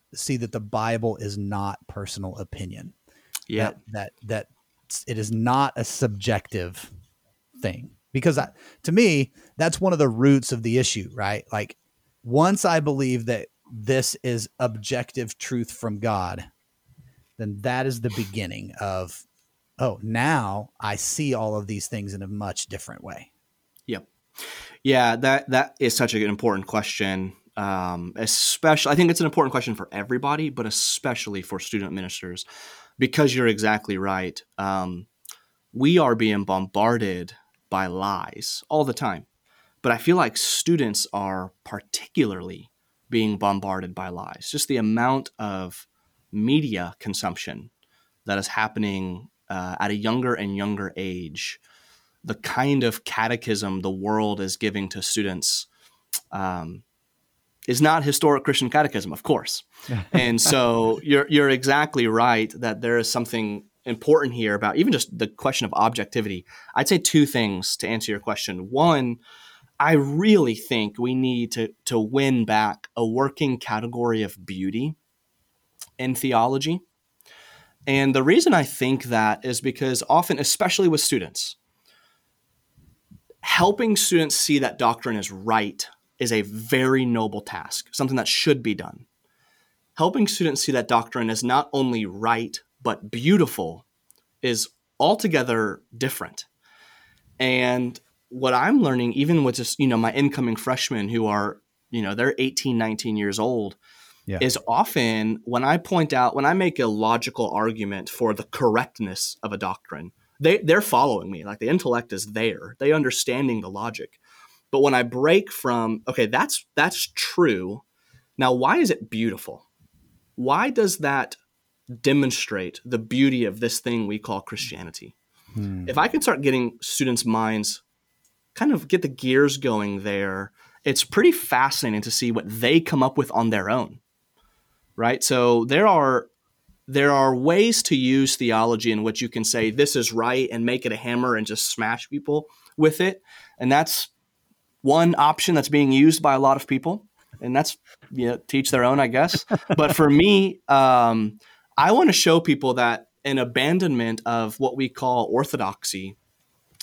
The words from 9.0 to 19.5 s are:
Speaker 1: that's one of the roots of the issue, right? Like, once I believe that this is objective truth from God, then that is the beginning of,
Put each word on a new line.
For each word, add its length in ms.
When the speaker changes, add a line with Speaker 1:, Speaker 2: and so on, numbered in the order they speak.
Speaker 1:
that's 220
one 140
of 60
the 100
roots 420
of 120
the 160
issue, 340
right? 380
Like, 260
once 420
I 140
believe 480
that 220
this 520
is 260
objective 800
truth 340
from 280
God, 440
then 240
that 240
is 160
the 80
beginning 720
of, 420